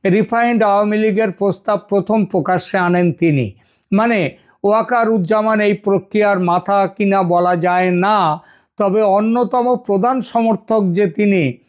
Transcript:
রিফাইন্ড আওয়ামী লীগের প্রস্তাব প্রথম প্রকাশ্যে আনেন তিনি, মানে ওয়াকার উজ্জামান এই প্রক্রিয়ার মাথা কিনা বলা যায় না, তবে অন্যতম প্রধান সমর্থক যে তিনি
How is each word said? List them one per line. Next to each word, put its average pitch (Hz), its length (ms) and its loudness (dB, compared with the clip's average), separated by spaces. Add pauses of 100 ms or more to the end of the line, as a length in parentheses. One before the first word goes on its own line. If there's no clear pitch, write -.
রিফাইন্ড 226 580 0
আওয়ামী 208 340 0
লীগের 214 340 0
প্রস্তাব 202 480 -2 (100)
প্রথম 202 360 0
প্রকাশ্যে 185 520 -2
আনেন 175 340 2
তিনি, 143 420 0 (380)
মানে 202 460 0 (260)
ওয়াকার 220 460 0
উজ্জামান 214 520 0
এই 208 120 2
প্রক্রিয়ার 202 680 0
মাথা 185 580 0
কিনা 196 260 0
বলা 175 320 0
যায় 180 360 0
না, 180 480 0 (380)
তবে 208 240 0
অন্যতম 240 760 0
প্রধান 240 460 -2
সমর্থক 220 720 -2
যে 196 160 0
তিনি 180 500 0 (100)